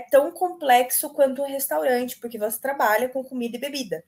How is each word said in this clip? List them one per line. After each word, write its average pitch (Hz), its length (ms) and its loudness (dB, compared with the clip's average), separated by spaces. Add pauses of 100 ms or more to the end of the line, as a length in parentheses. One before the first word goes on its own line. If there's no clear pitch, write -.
(100)
tão 294 220 6
complexo 285 760 2
quanto 269 320 2
um 277 40 -4
restaurante, 277 720 -2
porque 233 180 -10
você 214 240 -4
trabalha 254 480 2
com 262 140 -6
comida 240 340 -6
e 233 40 -8
bebida, 247 480 -6